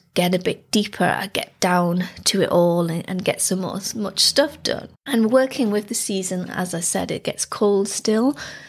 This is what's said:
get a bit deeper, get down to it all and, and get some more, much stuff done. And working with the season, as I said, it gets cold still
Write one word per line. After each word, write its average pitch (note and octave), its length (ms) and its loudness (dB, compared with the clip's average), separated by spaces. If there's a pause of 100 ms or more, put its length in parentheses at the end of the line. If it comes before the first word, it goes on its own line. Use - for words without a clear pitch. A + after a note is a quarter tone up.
(140)
get F3+ 200 2
a F3+ 60 2
bit - 320 -4
deeper, G3+ 640 0
get - 260 -8
down F3+ 460 2 (180)
to G3 180 -2
it - 80 2
all E3+ 400 4
and, E3+ 200 -4
and F#3 160 -6
get - 160 0
some F#3+ 180 -2
more, F#3+ 220 -6 (120)
much G#3+ 280 -4
stuff - 420 2
done. - 240 -4 (180)
And A3+ 240 4
working C4 420 2
with G#3 180 -2
the A3+ 60 -6
season, F#3 540 -4
as F3+ 240 -4
I E3+ 60 -4
said, F3 320 -2
it - 140 -6
gets - 180 -4
cold G3+ 460 2
still A3+ 480 2 (300)